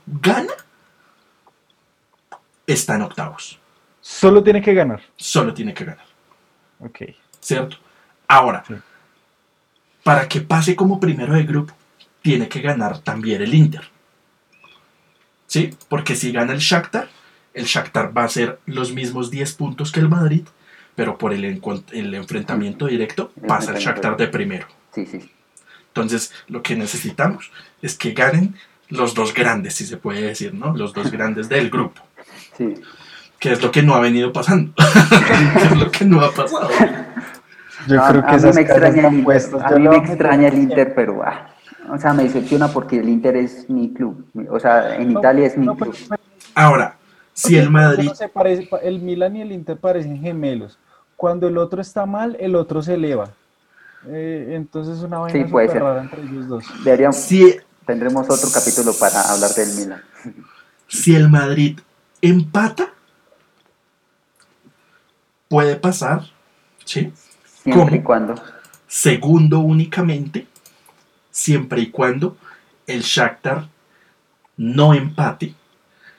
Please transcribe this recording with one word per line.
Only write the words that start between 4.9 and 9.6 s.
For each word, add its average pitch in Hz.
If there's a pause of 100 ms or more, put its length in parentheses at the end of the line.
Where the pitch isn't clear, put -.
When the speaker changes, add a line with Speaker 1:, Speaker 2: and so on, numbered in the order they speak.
Speaker 1:
Solo 226
tiene 117
que -
ganar. - (760)
Speaker 2:
Ok. 117 (400)
Speaker 1:
¿Cierto? - (500)
Ahora, 123
Speaker 2:
Sí. 113 (1300)